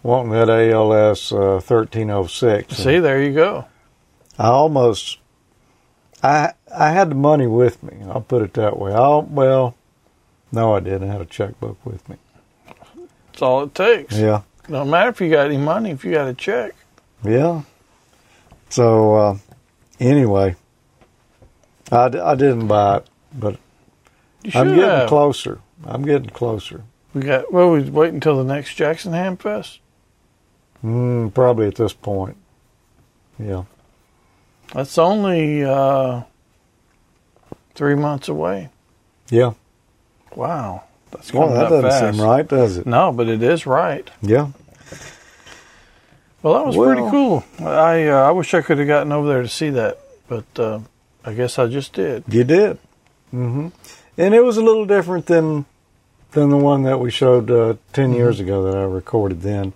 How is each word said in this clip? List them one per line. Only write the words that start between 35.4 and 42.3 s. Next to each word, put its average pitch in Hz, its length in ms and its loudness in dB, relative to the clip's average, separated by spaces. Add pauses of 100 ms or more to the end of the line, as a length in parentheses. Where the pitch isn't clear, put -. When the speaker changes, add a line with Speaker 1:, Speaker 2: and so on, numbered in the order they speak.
Speaker 2:
uh, 135 580 0 (1500)
three 143 200 0
months 147 340 -4
away. 139 400 -6 (640)
Speaker 1:
Yeah. 117 220 2 (840)
Speaker 2:
Wow. 123 480 -8 (300)
That's - 200 -18
Speaker 1:
Well, 139 120 2
Speaker 2:
coming 143 140 0
Speaker 1:
that - 80 4
Speaker 2:
up - 40 0 (120)
Speaker 1:
doesn't 127 80 2
Speaker 2:
fast. 117 280 0
Speaker 1:
seem 107 80 0
right, 139 220 2